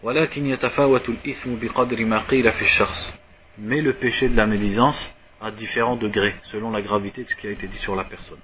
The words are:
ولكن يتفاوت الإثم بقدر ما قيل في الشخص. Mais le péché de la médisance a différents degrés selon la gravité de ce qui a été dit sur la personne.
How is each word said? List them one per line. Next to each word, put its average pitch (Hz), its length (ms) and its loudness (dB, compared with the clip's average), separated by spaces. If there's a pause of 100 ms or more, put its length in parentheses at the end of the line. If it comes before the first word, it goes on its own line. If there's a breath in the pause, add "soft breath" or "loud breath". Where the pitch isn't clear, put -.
ولكن 143 440 0
يتفاوت 131 640 2
الإثم 123 460 -6
بقدر 117 500 0
ما 110 140 2
قيل 117 320 4
في - 100 -4
الشخص. - 520 0 (460)
Mais 117 220 -2
le 135 120 2
péché 123 360 0
de 120 80 6
la 110 80 6
médisance 107 640 2 (300)
a 107 100 -8
différents 117 440 -2
degrés 104 480 0
selon 110 280 -6
la 107 100 -2
gravité 101 420 -2
de - 40 -12
ce - 80 -4
qui - 120 -12
a 101 40 -6
été 98 160 -10
dit - 100 -10
sur - 180 -4
la 95 80 -2
personne. - 400 -14